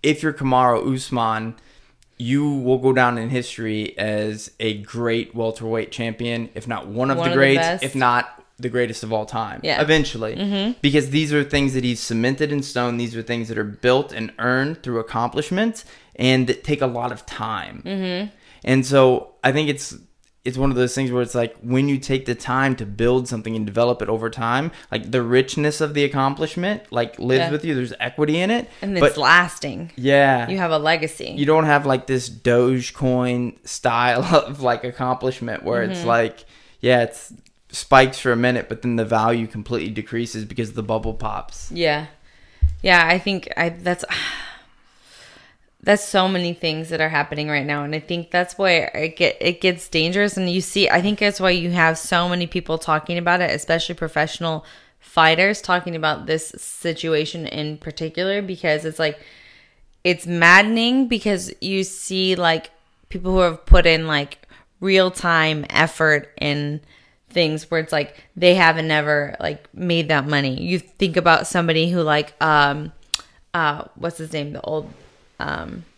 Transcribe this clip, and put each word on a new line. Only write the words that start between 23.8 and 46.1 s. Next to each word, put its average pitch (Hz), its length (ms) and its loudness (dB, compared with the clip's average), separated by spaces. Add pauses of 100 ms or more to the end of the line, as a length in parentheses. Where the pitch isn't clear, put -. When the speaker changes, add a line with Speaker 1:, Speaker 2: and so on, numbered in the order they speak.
Speaker 1:
it 104 80 -4
over 113 180 -2
time, 123 440 -2 (200)
like, 107 200 -6
the 127 100 0
richness 135 600 0
of 147 120 -2
the 143 100 2
accomplishment, 143 800 -2 (100)
like, 120 280 -4
lives 131 220 2
Speaker 2:
Yeah. 170 100 -2
Speaker 1:
with 151 120 -4
you. 160 120 -2
There's 123 240 -4
equity 151 420 -2
in 190 80 0
it. 233 180 -2 (140)
Speaker 2:
And 196 180 -4
Speaker 1:
But - 120 6
Speaker 2:
it's - 60 -6
lasting. 156 800 2
Speaker 1:
Yeah. 135 540 4
Speaker 2:
You 190 80 -4
have 175 140 -2
a 156 80 0
legacy. 156 580 -2
Speaker 1:
You 143 80 0
don't 156 200 4
have, 147 200 4
like, 131 220 0
this 127 200 -2
Dogecoin 123 1300 0 (120)
style 120 560 0
<laughs> 175 120 0
of, 139 260 2
like, 120 220 0
accomplishment 127 800 -4
where 117 200 -2
it's 101 160 -4
Speaker 2:
Mm-hmm. - 80 -4
Speaker 1:
like, 117 380 0 (340)
yeah, 123 240 4
it's - 280 -8 (420)
spikes 131 440 4
for 127 140 0
a 117 40 4
minute, 120 320 0
but 113 140 -10
then 120 140 -2
the 113 100 0
value 113 400 0
completely 107 460 -6
decreases 110 520 -6
because 107 300 -6
the 113 100 -6
bubble 110 300 -2
pops. - 580 -8
Speaker 2:
Yeah. 156 360 0 (760)
Yeah, 180 260 6
I 180 120 4
think 190 360 -4
I, 170 140 0
that's, 175 400 -4
<sighs> - 40 -4 (1700)
that's 202 240 4
so 190 200 2